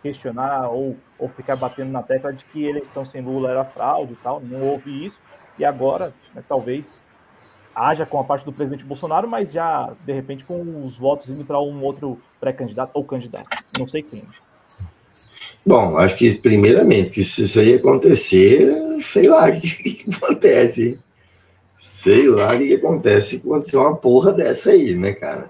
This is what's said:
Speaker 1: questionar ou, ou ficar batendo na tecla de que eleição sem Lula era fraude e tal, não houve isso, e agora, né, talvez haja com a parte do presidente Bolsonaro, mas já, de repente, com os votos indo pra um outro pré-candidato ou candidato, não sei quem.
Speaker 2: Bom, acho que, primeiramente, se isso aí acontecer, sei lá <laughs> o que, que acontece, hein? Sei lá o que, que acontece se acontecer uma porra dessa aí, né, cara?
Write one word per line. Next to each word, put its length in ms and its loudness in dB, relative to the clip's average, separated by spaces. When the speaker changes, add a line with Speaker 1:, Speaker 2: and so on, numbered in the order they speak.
Speaker 1:
questionar 680 -6
ou, 280 -6
ou 100 -8
ficar 260 -8
batendo 360 -8
na 100 -8
tecla 320 -6
de 120 -20
que 200 -10
eleição 400 -8
sem 160 -14
Lula 300 -6
era 120 -2
fraude 500 -6
e 20 -16
tal, 240 -10
não 240 -10
houve 420 -6
isso, 140 -16
e 40 -4
agora, 480 -2
né, 160 -20
talvez 420 -6
haja 280 -2
com 160 -6
a 40 -4
parte 200 -6
do 80 -14
presidente 320 -10
Bolsonaro, 460 -6
mas 220 -8
já, 420 -6
de 80 -10
repente, 320 -10
com 400 -12
os 140 -14
votos 320 -4
indo 160 -14
pra 160 -4
um 220 -8
outro 360 -8
pré-candidato 560 -8
ou 100 -6
candidato, 420 -12
não 100 -8
sei 140 -8
quem. 240 -20
Speaker 2:
Bom, 360 2
acho 180 2
que, 160 4
primeiramente, 920 4
se 200 0
isso 160 2
aí 160 6
acontecer, 1300 4
sei 260 4
lá 180 6
<laughs> 60 2
o 80 -4
que, 420 -8
que 120 -6
acontece, 720 2
hein? 140 -12
Sei 500 4
lá 280 4
o 20 -2
que, 120 0
que 60 6
acontece 540 0
se 80 -8
acontecer 400 -2
uma 180 2
porra 380 4
dessa 380 0
aí, 240 4
né, 180 -2
cara? 360 -10